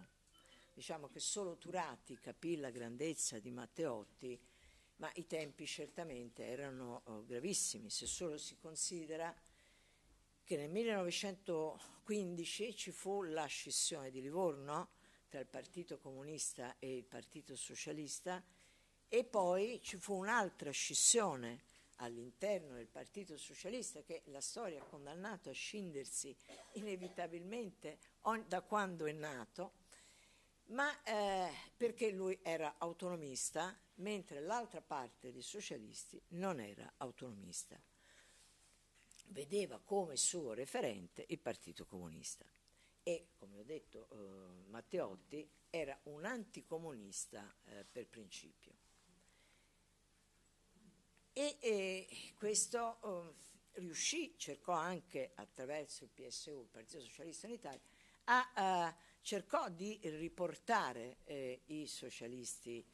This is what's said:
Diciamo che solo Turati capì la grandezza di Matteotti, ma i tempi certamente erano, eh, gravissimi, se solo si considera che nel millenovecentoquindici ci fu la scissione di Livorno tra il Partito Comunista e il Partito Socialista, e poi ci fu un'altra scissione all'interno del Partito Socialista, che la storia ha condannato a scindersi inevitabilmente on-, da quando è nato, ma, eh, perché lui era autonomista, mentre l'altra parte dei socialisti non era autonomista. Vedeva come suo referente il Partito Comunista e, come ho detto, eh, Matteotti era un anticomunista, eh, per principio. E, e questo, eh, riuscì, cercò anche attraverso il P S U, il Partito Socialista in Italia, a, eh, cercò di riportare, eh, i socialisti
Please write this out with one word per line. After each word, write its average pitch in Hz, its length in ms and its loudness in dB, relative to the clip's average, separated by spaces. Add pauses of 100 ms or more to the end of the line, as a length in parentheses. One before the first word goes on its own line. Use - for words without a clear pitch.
(760)
Diciamo 151 340 -6
che 160 120 -10
solo 185 360 0
Turati 160 600 -4
capì 160 380 0
la 139 120 -2
grandezza 123 720 0
di 107 120 -6
Matteotti, 123 880 -2 (580)
ma 156 180 -4
i 165 120 -6
tempi 156 380 -2
certamente 139 800 -6
erano, 127 640 -4
eh, 110 180 -8
gravissimi, 160 640 2
se - 160 0
solo 156 320 0
si - 220 -8
considera 160 760 -2 (1080)
che 180 140 2
nel 147 100 -2
millenovecentoquindici 185 2000 0
ci - 140 -4
fu 196 320 0
la 156 240 2
scissione 135 640 0
di 131 100 -4
Livorno 151 720 2 (360)
tra 139 120 -4
il 123 80 -6
Partito 151 500 -6
Comunista 135 800 -4
e 131 200 -2
il 120 60 -6
Partito 131 520 -10
Socialista, 151 840 -4 (680)
e 240 160 8
poi 202 580 6
ci - 140 -4
fu 190 180 -2
un'altra 190 560 4
scissione 135 920 6 (320)
all'interno 127 800 -2
del 117 120 -8
Partito 160 500 -10
Socialista, 170 640 -6
che 165 240 -8
la 139 140 -10
storia 180 400 -4
ha - 40 -10
condannato 165 640 -6
a - 20 -6
scindersi 143 800 -4 (420)
inevitabilmente 180 1200 -4 (220)
on-, 220 260 4
da 180 140 4
quando 185 460 2
è 151 60 4
nato, 151 600 -4 (920)
ma, 277 360 2
eh, 196 480 4 (260)
perché 226 360 4
lui 190 300 2
era 160 360 2
autonomista, 170 960 0 (180)
mentre 185 440 -2
l'altra 190 420 0
parte 127 520 -4
dei 127 100 -10
socialisti 120 880 -8
non 175 320 0
era 104 280 -8 (100)
autonomista. 113 840 -8 (1500)
Vedeva 160 500 0
come 180 360 2
suo 147 360 2
referente 113 800 -2
il 165 100 0
Partito - 440 -4
Comunista 85 600 -8 (560)
e, 170 360 0
come 101 220 -16
ho - 20 -14
detto, 113 480 -10
eh, 131 60 -14 (520)
Matteotti 117 800 -4 (220)
era 139 340 0
un 147 200 -8
anticomunista, 143 1300 -6 (120)
eh, 101 180 -12
per 117 240 -8
principio. - 680 -14 (2500)
E, 285 280 2
e 190 480 4 (280)
questo, 226 640 2
eh, 175 300 -4 (460)
riuscì, 190 580 0
cercò - 360 -2
anche 165 640 0
attraverso 135 680 -6
il 123 80 -16
P - 160 -14
S - 200 -6
U, 147 160 -8
il 110 60 -16
Partito 117 320 -14
Socialista 147 460 -10
in 226 60 -8
Italia, 160 280 -8 (440)
a, 190 640 8
eh, 160 80 -4 (240)
cercò 214 480 2
di 202 340 -4
riportare, 156 1200 2
eh, 131 420 -2
i 151 200 -4
socialisti 120 1080 -6